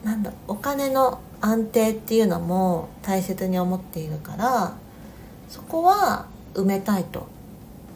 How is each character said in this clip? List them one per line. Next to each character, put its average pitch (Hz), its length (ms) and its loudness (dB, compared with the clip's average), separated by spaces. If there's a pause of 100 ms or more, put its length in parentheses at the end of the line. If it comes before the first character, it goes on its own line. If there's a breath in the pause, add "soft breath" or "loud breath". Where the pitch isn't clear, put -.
な 220 120 0
ん 214 80 0
だ、 - 100 -4 (140)
お 202 80 -2
金 277 340 -2
の 262 320 4 (180)
安 220 280 2
定 220 240 4
っ - 20 0
て 220 220 -2
い 226 80 8
う 208 40 6
の 170 140 2
も 180 480 2 (140)
大 190 200 0
切 190 240 -2
に 185 100 2
思 180 200 2
っ - 20 -4
て - 220 -8
い 156 80 -8
る 156 80 -6
か 151 180 -10
ら、 214 380 2 (760 loud breath)
そ - 140 -16
こ 330 220 -2
は 381 420 4 (300)
埋 196 100 2
め 196 160 2
た 202 180 2
い 170 60 -2
と。 - 220 -10 (680)